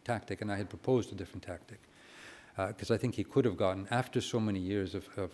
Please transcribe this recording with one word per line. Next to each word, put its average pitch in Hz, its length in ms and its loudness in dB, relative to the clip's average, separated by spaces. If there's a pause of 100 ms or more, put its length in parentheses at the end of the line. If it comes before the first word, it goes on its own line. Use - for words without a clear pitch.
tactic, 107 380 -4
and 104 100 -2
I 98 60 -2
had 101 120 -4
proposed 120 420 2
a 101 40 -10
different 95 280 -10
tactic. - 360 -10 (760)
Uh, 98 160 0
'cause - 200 -2
I 110 60 6
think 117 180 0
he 104 80 0
could 135 220 4
have 95 120 2
gotten, 98 320 2
after 120 320 2
so 117 180 0
many 104 200 2
years 92 340 0
of, 95 240 -6
of, 92 160 -4